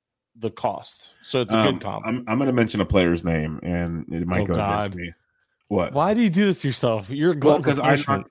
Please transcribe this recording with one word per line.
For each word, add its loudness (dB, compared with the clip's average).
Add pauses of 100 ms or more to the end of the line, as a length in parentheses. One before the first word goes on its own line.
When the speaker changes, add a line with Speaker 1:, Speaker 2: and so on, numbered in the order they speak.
(360)
Speaker 1:
the -6
cost. -8 (120)
So -2
it's -2
a 4
Speaker 2:
Um, 4
Speaker 1:
good -8
comp. -8
Speaker 2:
I'm, -4
I'm -2
gonna 0
mention 2
a 2
player's 2
name, -2
and -4
it -4
might 0
Speaker 1:
Oh, -2
Speaker 2:
go -2
Speaker 1:
God. -2
Speaker 2:
against -10
me. -10 (560)
What? 0
Speaker 1:
Why 2
do 2
you 4
do 4
this 0
to -2
yourself? 0
You're 0
a 0
Speaker 2:
Well, 4
Speaker 1:
glutton -6
for 0
Speaker 2:
'cause 0
I'm -2
not, 2
Speaker 1:
punishment. 0